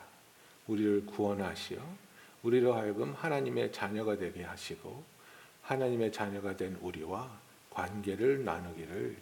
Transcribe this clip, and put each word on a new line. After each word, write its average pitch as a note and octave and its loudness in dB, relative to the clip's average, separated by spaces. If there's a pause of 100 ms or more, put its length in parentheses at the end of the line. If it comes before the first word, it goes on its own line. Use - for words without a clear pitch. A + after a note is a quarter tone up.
(680)
우리를 G#2 4
구원하시어 G2 0 (640)
우리로 A#2+ 6
하여금 A2+ 0
하나님의 C3+ 0
자녀가 G#2 0
되게 F2 -4
하시고 F2+ -10 (600)
하나님의 B2 2
자녀가 G2 -2
된 F#2 -4
우리와 F2+ -6 (420)
관계를 G#2+ 2
나누기를 F2 -4